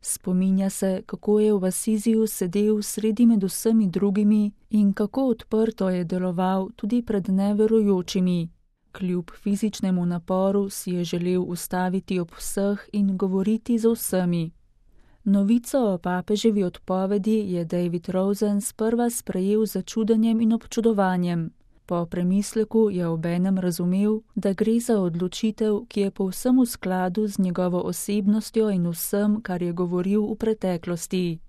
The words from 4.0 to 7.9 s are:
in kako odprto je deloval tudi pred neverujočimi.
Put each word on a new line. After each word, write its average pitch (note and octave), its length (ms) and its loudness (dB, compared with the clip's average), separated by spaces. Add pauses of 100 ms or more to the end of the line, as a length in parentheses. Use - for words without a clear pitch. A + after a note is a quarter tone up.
in G3+ 220 4
kako A#3+ 340 0
odprto A3 640 0
je F3+ 140 0
deloval F#3 720 -2
tudi A#3+ 260 -2
pred G3+ 260 -2
neverujočimi. G3 1200 2 (440)